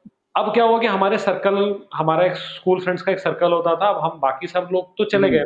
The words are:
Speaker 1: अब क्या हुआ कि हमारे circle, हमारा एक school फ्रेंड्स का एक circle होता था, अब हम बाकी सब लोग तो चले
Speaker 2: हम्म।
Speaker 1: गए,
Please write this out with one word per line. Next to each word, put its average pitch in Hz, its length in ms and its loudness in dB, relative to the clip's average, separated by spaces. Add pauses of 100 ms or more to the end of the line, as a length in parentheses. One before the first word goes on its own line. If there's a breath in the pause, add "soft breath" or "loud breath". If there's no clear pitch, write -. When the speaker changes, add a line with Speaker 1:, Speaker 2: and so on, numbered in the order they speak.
(360)
Speaker 1:
अब 214 180 0
क्या 233 100 4
हुआ 226 160 4
कि 233 80 0
हमारे 196 300 0
circle, 196 580 0 (180)
हमारा 160 320 0
एक 180 100 0
school - 440 -2
फ्रेंड्स 180 220 -4
का 196 100 -2
एक 185 80 -2
circle 170 320 0
होता 170 240 0
था, 185 140 2
अब 165 220 -2
हम 160 80 -14
बाकी 139 280 -2
सब 180 240 -4
लोग 185 140 -2 (120)
तो 208 80 0
चले 196 220 2
Speaker 2:
हम्म। 147 100 4
Speaker 1:
गए, 147 80 0